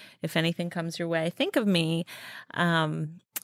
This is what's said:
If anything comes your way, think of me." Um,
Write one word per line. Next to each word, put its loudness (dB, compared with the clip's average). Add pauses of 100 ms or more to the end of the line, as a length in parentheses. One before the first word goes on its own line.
(220)
If -4
anything 0
comes -4
your -2
way, 0
think -2
of 4
me." 4 (480)
Um, 2 (260)